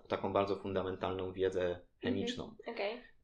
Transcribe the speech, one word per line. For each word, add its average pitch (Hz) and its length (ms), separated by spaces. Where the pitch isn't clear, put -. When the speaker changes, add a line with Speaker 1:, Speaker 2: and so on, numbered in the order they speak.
Speaker 1:
taką 98 260
bardzo 98 220
fundamentalną 92 800
wiedzę 92 320
Speaker 2:
Mhm. 87 160
Speaker 1:
chemiczną. - 540
Speaker 2:
Okej. 220 300